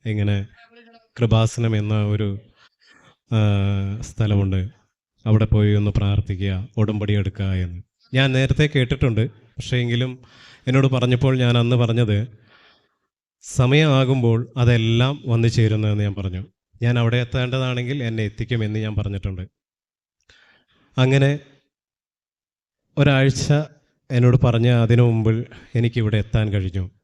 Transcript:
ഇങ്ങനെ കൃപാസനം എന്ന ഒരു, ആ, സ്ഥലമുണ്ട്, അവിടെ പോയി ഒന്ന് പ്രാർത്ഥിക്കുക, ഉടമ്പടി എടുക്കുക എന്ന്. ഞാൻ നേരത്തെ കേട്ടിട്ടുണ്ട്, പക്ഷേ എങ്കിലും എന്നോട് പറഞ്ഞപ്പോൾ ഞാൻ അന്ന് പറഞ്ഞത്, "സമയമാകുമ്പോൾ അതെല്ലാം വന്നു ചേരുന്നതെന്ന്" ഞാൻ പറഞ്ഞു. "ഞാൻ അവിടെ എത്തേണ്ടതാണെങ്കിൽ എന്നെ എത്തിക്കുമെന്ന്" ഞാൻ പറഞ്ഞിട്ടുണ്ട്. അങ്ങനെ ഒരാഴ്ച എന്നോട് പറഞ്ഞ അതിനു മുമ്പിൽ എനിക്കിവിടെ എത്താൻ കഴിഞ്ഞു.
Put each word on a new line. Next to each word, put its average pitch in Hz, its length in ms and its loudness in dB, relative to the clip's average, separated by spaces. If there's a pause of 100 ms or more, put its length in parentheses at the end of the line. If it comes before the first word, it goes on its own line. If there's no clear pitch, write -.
ഇങ്ങനെ 104 300 -2 (800)
കൃപാസനം 113 600 2
എന്ന 104 160 -2 (180)
ഒരു, 104 140 -2 (1080)
ആ, - 20 4 (680)
സ്ഥലമുണ്ട്, 98 520 0 (680)
അവിടെ 107 240 4
പോയി 104 260 4
ഒന്ന് 104 180 0
പ്രാർത്ഥിക്കുക, 98 540 -2 (300)
ഉടമ്പടി 104 400 -2
എടുക്കുക 95 260 -4 (160)
എന്ന്. 87 160 -10 (380)
ഞാൻ 135 180 2
നേരത്തെ 135 380 2
കേട്ടിട്ടുണ്ട്, 123 500 0 (320)
പക്ഷേ - 280 -6
എങ്കിലും 120 280 -2 (560)
എന്നോട് 135 260 2
പറഞ്ഞപ്പോൾ 123 400 2 (100)
ഞാൻ 120 180 2
അന്ന് 120 200 0
പറഞ്ഞത്, 113 360 0 (1400)
"സമയമാകുമ്പോൾ 127 840 2 (220)
അതെല്ലാം 120 540 2 (160)
വന്നു 113 260 2
ചേരുന്നതെന്ന്" 107 500 0
ഞാൻ 98 120 -6
പറഞ്ഞു. 95 240 -8 (400)
"ഞാൻ 120 180 0
അവിടെ 117 240 0
എത്തേണ്ടതാണെങ്കിൽ 127 720 -4 (120)
എന്നെ 110 200 -4
എത്തിക്കുമെന്ന്" 110 560 -4
ഞാൻ 107 140 -6
പറഞ്ഞിട്ടുണ്ട്. 98 440 -8 (1600)
അങ്ങനെ 139 280 4 (1700)
ഒരാഴ്ച 135 460 2 (600)
എന്നോട് 123 360 4
പറഞ്ഞ 117 240 2 (160)
അതിനു 120 240 4
മുമ്പിൽ 110 280 0 (420)
എനിക്കിവിടെ 113 440 0
എത്താൻ 107 300 0
കഴിഞ്ഞു. 92 320 -4 (180)